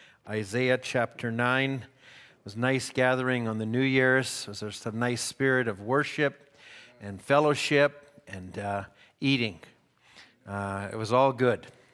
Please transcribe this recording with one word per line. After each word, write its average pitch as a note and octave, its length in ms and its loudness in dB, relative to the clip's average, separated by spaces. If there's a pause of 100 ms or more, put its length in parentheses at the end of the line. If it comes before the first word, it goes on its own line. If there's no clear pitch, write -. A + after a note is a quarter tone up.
(260)
Isaiah A2 520 0
chapter B2 520 -4
nine. B2+ 440 0
It - 720 -16
was G#2 100 -14
nice B2+ 340 0
gathering B2+ 600 2
on A2 80 -4
the A2 80 -4
New A#2 160 0
Year's. C3 640 2
It - 40 -16
was G#2 140 -12
just G#2+ 240 -10
a A2 120 -6
nice A#2+ 240 -2
spirit B2+ 460 0
of G2+ 140 -4
worship C#3 760 -2 (460)
and G2+ 200 -10
fellowship C#3+ 1080 2
and, F#2 280 -12
uh, G2+ 260 -4 (360)
eating. A#2+ 400 0 (880)
Uh, G2 440 -6
it - 40 -10
was A2 180 -4
all C3 180 4
good, B2 360 0 (260)